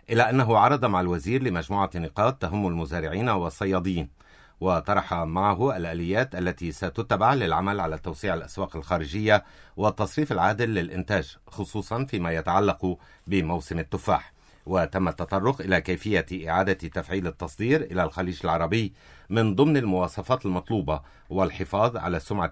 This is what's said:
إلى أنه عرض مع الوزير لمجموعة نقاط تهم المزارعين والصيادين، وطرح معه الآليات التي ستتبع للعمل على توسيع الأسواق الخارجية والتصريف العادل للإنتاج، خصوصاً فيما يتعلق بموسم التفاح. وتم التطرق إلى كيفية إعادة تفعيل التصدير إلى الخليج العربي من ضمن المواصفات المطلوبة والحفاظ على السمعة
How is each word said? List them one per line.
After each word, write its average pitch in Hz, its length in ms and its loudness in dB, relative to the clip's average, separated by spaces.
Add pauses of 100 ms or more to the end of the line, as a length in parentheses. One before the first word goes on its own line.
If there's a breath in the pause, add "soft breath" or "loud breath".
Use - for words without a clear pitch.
(100)
إلى 117 200 4
أنه 117 280 4
عرض 123 260 6
مع 98 160 2
الوزير 90 420 0
لمجموعة 95 520 0
نقاط 101 480 0
تهم 98 240 0
المزارعين 85 600 -2
والصيادين، 92 800 0 (520 soft breath)
وطرح 92 540 0
معه 92 640 0
الآليات 87 580 -2
التي 87 380 -4
ستتبع 104 640 0
للعمل 98 460 0
على 78 180 -4
توسيع 85 360 -4
الأسواق 73 420 -8
الخارجية 90 680 2 (320 loud breath)
والتصريف 107 560 0
العادل 107 360 2
للإنتاج، 90 680 -2 (100)
خصوصاً 107 580 -6
فيما 90 280 -4
يتعلق 90 640 0 (280 soft breath)
بموسم 85 520 0
التفاح. - 540 -2 (340 soft breath)
وتم 90 420 0
التطرق 98 520 -2
إلى 90 200 2
كيفية 87 680 -2
إعادة 92 220 2
تفعيل 87 540 -4
التصدير 101 560 -2
إلى 90 220 0
الخليج 90 400 -4
العربي 85 480 0 (380 loud breath)
من 110 240 4
ضمن 147 220 6
المواصفات 95 720 0
المطلوبة 90 540 -2 (300 soft breath)
والحفاظ 95 640 0
على 87 200 -2
السمعة 85 340 -2